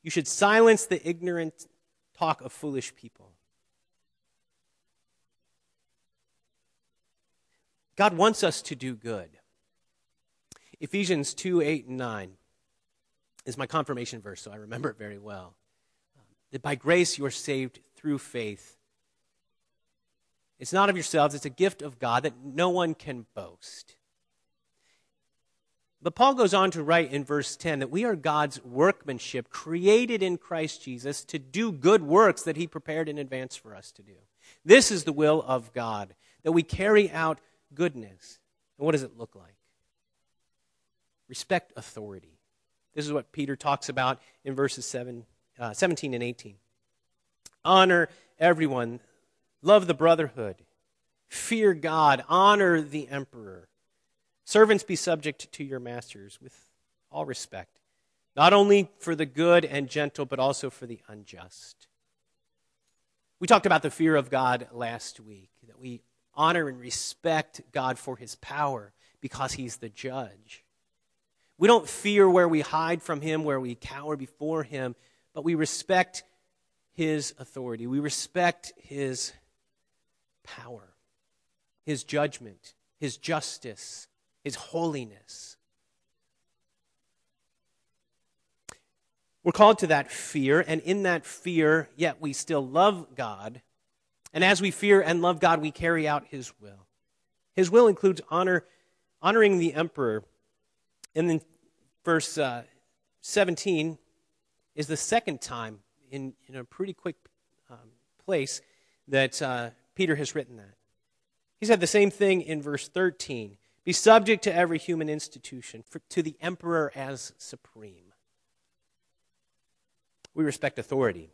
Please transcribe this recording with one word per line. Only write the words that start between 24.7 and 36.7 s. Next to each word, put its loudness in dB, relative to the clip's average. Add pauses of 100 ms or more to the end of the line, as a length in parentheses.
But -6
Paul 6
goes 2
on 2
to -8
write 2
in -4
verse -4
ten -4
that -6
we -2
are -2
God's -4
workmanship, -2
created 2
in -2
Christ -8
Jesus -10
to -10
do -6
good 4
works 4
that -4
he -6
prepared -8
in -8
advance -10
for -20
us -20
to -20
do. -20 (480)
This 10
is -2
the -4
will 2
of -4
God, -8 (280)
that 0
we 2
carry 2